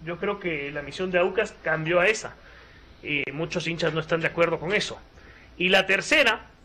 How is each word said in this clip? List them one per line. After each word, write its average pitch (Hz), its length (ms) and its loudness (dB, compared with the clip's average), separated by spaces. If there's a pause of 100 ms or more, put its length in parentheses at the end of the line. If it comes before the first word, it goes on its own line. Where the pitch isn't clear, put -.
yo 170 100 -6
creo 196 240 -4
que 147 320 -4
la 147 80 -6
misión 185 300 -6
de 180 80 2
Aucas 202 440 2
cambió 160 380 2
a 190 80 4
esa. 214 260 -2 (720)
Eh, 143 280 -2
muchos 160 340 -4
hinchas 165 260 0
no 156 80 -2
están 165 200 -2
de 156 80 0
acuerdo 165 320 2
con 165 120 -4
eso. 196 240 -2 (600)
Y 180 120 2
la 190 160 6
tercera 226 600 2 (180)